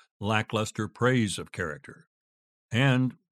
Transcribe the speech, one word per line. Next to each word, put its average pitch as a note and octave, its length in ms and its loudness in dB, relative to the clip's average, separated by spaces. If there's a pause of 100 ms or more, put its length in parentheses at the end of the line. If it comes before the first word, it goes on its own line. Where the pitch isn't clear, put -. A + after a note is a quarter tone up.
(200)
lackluster G#2+ 680 -2
praise A#2+ 500 0
of E2+ 140 -12
character, - 540 -10 (640)
and B2+ 440 2 (180)